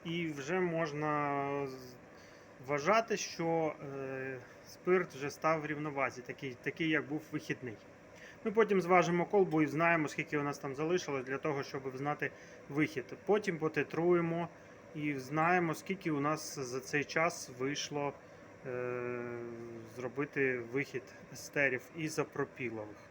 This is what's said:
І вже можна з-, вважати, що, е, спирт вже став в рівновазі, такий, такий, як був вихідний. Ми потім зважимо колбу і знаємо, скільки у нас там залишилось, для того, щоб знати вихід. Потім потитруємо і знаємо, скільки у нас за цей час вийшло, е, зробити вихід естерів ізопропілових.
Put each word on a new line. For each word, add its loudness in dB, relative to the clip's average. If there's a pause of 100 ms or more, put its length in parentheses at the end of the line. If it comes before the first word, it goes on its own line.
І -2
вже -2
можна 0
з-, -12 (680)
вважати, 2
що, 0
е, -6 (280)
спирт 2
вже -4
став 2
в -6
рівновазі, -2
такий, -8
такий, -2
як 2
був -4 (100)
вихідний. -4 (720)
Ми 0
потім 6
зважимо 6
колбу 6
і 6
знаємо, 4
скільки -2
у 2
нас -2
там -6
залишилось, 0
для -4
того, -2
щоб -8
знати -2 (380)
вихід. 0 (220)
Потім 4
потитруємо 2 (460)
і -2
знаємо, 2
скільки -4
у 0
нас -2
за -4
цей 0
час -2
вийшло, -2 (540)
е, -4 (720)
зробити 0
вихід -4 (300)
естерів 2 (140)
ізопропілових. -4 (140)